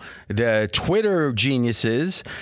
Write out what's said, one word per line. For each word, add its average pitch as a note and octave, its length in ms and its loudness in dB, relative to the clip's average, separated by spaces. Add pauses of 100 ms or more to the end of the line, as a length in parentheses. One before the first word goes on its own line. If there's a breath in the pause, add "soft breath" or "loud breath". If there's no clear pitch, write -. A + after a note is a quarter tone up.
(280 loud breath)
the G#2+ 460 2
Twitter F#3 580 0
geniuses, A#2+ 920 0 (180 loud breath)